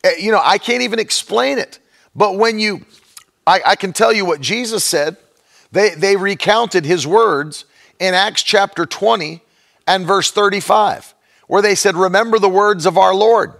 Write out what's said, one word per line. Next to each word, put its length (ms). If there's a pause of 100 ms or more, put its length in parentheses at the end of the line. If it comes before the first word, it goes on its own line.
Eh, 140
you 120
know, 100
I 180
can't 220
even 180
explain 580
it, 220 (360)
but 220
when 200
you, 280 (600)
I, 200
I 100
can 160
tell 220
you 100
what 160
Jesus 460
said. 320 (560)
They, 220
they 220
recounted 680
his 220
words 560 (380)
in 140
Acts 260
chapter 440
twenty 560 (460)
and 180
verse 260
thirty-five, 800 (340)
where 140
they 140
said, 200
"Remember 440
the 100
words 360
of 120
our 160
Lord 460